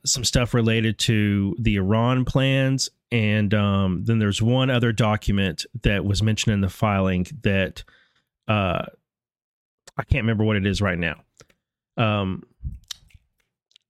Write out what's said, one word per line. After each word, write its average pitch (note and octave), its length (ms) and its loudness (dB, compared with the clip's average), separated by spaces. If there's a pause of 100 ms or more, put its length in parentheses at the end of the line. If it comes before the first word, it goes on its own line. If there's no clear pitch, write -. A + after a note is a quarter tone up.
some B2 200 -2
stuff B2 300 0
related A2+ 440 2
to G2+ 640 2
the A2 160 0
Iran A2+ 480 2
plans. C3+ 640 0 (220)
And, G#2+ 420 2
um, G2 520 0
then A#2 120 2
there's G#2 240 0
one B2+ 280 2
other A#2+ 200 2
document G2+ 760 0 (180)
that G2+ 220 0
was G2 160 0
mentioned G#2+ 320 0
in G2 100 2
the F#2+ 60 0
filing F#2+ 580 0 (160)
that, F#2+ 420 -2 (640)
uh, G2+ 380 0 (1080)
I C3+ 60 -4
can't B2 220 0
remember A2 180 0
what G#2+ 140 2
it G2 100 0
is G2 160 0
right F2+ 160 0
now. E2 240 -6 (760)
Um, G#2 460 -2 (1500)